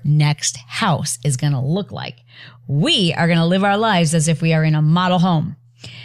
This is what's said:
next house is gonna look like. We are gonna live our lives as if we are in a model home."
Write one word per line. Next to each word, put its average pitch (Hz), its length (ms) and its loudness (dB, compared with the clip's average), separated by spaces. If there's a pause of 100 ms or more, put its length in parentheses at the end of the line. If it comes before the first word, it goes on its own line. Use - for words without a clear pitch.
next 147 520 0
house - 680 -4
is 135 120 -2
gonna 139 280 -2
look 165 280 -4
like. 64 260 -12 (480)
We 180 480 0
are 170 140 0
gonna 165 180 2
live 190 180 2
our 202 120 2
lives 185 380 2
as 156 140 0
if 160 120 0
we 165 120 2
are 156 120 2
in 156 100 2
a 151 80 2
model 180 360 2
home." 170 380 0 (480)